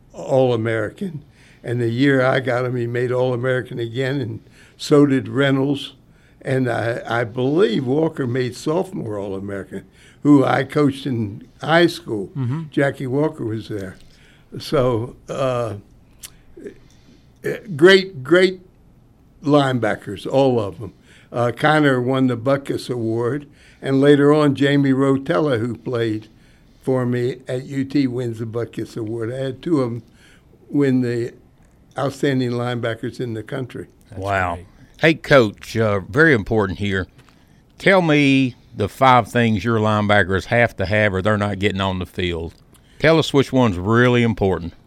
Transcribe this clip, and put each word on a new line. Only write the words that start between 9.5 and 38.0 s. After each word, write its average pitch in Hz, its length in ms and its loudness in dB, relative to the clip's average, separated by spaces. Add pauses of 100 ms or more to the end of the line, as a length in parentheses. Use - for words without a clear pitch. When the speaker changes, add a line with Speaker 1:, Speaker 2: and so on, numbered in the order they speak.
Speaker 1:
who 143 200 6
I 127 220 0
coached 143 400 -2
in 113 420 -6 (140)
high 165 260 4
school. 107 480 -6
Speaker 2:
Mm-hmm. 139 340 -4
Speaker 1:
Jackie 139 380 -2
Walker 147 380 -4
was 110 240 -8
there. 95 260 -10 (640)
So, 127 560 0 (140)
uh, 123 460 -4 (2000)
great, 190 480 4
great 185 360 2 (840)
linebackers, 127 880 0
all 131 280 2
of 98 200 -6
them. - 140 -14 (380)
Uh, 120 240 0
Kiner 147 480 2
won 131 240 0
the 120 100 -2
Butkus 135 560 -4
Award, 120 540 -4 (340)
and 135 180 0
later 143 340 6
on, 147 220 4
Jamie 139 360 2
Rotella, 135 680 0
who 117 180 -4
played 117 500 -4 (540)
for 127 240 -2
me 123 320 -2 (100)
at 131 180 -6
U 139 200 -6
T, 135 220 -2
wins 120 320 -6
the 120 60 -6
Butkus 113 520 -8
Award. 113 360 -8
I 131 40 -10
had 135 240 -8
two 156 200 0
of 120 100 -2
'em 120 120 -8 (680)
win 135 320 2
the 120 320 -4 (640)
outstanding 131 540 0
linebackers 120 680 -4
in 120 140 -6
the 110 100 -8
country. 127 440 -10 (220)
Speaker 2:
That's 95 120 -12
Speaker 3:
Wow. 95 340 0
Speaker 2:
great. 87 120 -16 (320)
Speaker 3:
Hey, 165 160 4
Coach, 120 600 2
uh, 107 240 2
very 143 320 4
important 101 460 0
here. 95 280 -2 (720)
Tell 185 240 4